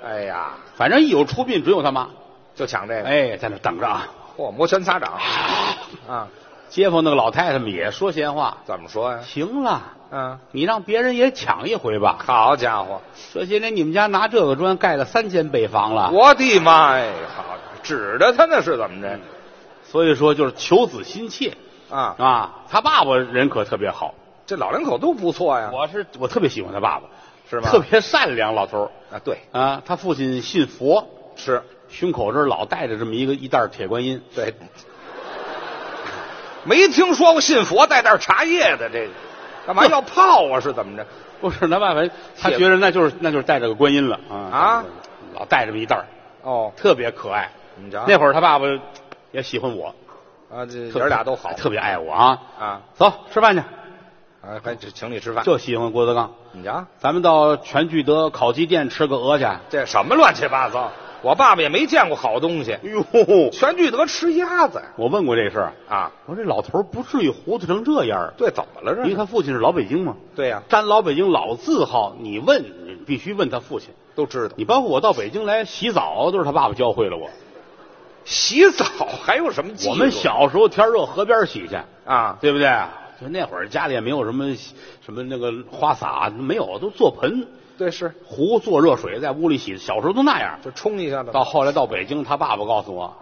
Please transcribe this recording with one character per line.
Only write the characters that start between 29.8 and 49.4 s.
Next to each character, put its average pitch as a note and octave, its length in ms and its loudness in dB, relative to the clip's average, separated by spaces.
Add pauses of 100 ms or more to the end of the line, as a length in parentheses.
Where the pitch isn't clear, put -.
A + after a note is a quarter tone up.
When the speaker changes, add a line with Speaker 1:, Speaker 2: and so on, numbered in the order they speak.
Speaker 2:
他 F3 120 -6
父 F3+ 180 -4
亲 C3 260 -4
信 C#3+ 280 -2
佛。 D#3+ 400 2 (260)
Speaker 1:
是。 B2 260 -4 (280)
Speaker 2:
胸 F3 240 -4
口 A2 200 -4
这 C3 60 -2
儿 D3 80 2
老 G2+ 180 -2
带 E3+ 220 -6
着 A2+ 100 -6
这 A2+ 80 -8
么 A2+ 120 -6
一 C3 100 -2
个， C#3 80 -2
一 C3 140 -10
袋 C3+ 100 0
儿 A2+ 80 2
铁 G2 220 -10
观 A#2+ 160 -4
音。 C3 180 -8 (100)
Speaker 1:
对。 A2 220 -6 (2000)
没 D#4 260 6
听 E4+ 260 4
说 E4 180 8
过 D#4+ 80 2
信 C4+ 240 4
佛 A#3 220 4
带 C#4 160 4
袋 A3 80 6
儿 G3+ 80 6
茶 G#3 260 2
叶 D#4+ 320 2
的， A2+ 140 -6
这 A2+ 160 -4
个 F#2+ 60 -14 (540)
干 F3+ 80 -4
嘛 G#3 120 6
要 D4+ 140 4
泡 E4+ 520 6
啊？ C3 80 2
是 C#3 120 -2
怎 A2+ 140 -6
么 G2+ 100 -14
着？ G#2+ 80 -12 (360)
Speaker 2:
不 F#3+ 100 -2
是， E3+ 160 0
那 F3 140 2
办 F#3 160 2
法， E3+ 180 0 (240)
他 F#3+ 120 0
觉 F3 180 4
得 F#3 80 6
那 F#3+ 160 4
就 E3 160 4
是， C3+ 100 -4
那 D#3+ 140 -2
就 D3 60 0
是 C3+ 40 0
带 D3 160 2
着 A#2+ 80 0
个 A2+ 80 0
观 C#3+ 180 4
音 C#3 160 2
了 G#2 120 -4 (100)
啊。 G2+ 60 -12
Speaker 1:
啊？ D#3 480 0 (500)
Speaker 2:
老 - 120 -10
带 B2+ 200 0
这 A2 60 -6
么 G#2+ 60 -6
一 A2 80 -6
袋 A2+ 100 0
儿。 F#2+ 80 -6 (380)
Speaker 1:
哦。 A#2 340 -4
Speaker 2:
特 F#3+ 180 4
别 A#2 160 -2
可 G#2+ 200 -10
爱。 G2 200 -4 (320)
Speaker 1:
你 G2 80 -18
瞧。 G#2 160 -8
Speaker 2:
那 G3 120 6
会 D3 80 4
儿 C#3 60 6
他 D#3 80 0
爸 D#3+ 180 4
爸 C#3 80 0 (640)
也 C3 100 -6